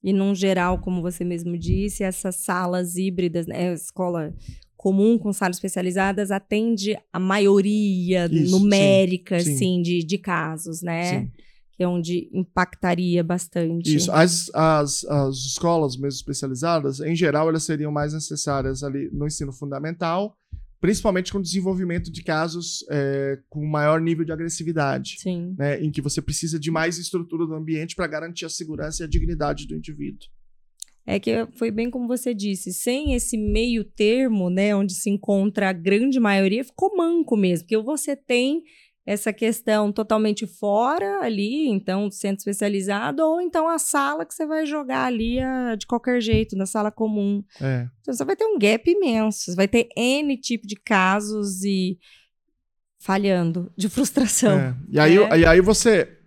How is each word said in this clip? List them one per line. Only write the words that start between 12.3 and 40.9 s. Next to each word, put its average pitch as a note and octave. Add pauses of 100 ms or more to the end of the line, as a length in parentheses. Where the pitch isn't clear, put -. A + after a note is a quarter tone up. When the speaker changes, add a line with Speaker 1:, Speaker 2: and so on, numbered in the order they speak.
Speaker 1:
impactaria F3+
bastante. E3+
Speaker 2:
Isso. F3
As, E3+
as, D3+
as C#3
escolas C#3
mesmo C3+
especializadas, C#3
em E3
geral, D#3+
elas D#3+
seriam D3+
mais D3
necessárias C#3
ali C#3
no D3
ensino D3
fundamental, E3 (440)
principalmente F3+
com G3
o G3
desenvolvimento F3+
de E3
casos, E3
é, C#3 (100)
com D3+
maior D3+
nível E3
de D#3+
agressividade, D#3
Speaker 1:
Sim. F3+
Speaker 2:
né, C#3+
em D3+
que D3
você C#3+
precisa D#3+
de D3+
mais E3
estrutura E3+
do D#3+
ambiente D#3
pra F3+
garantir E3
a E3
segurança D#3
e -
a D#3+
dignidade D3
do D#3
indivíduo. D3 (760)
Speaker 1:
É G3+
que A3+ (100)
foi A#3
bem A3+
como A#3+
você B3
disse, G3
sem C4+
esse A#3+
meio A3
termo, G#3+
né, G3+
onde G3
se -
encontra G3+
a -
grande G#3
maioria, G3+
ficou F#4+
manco E4+
mesmo, F3+
porque A3
você C#4
tem C4+ (460)
essa G#3
questão G#3+
totalmente G#3+
fora C#4+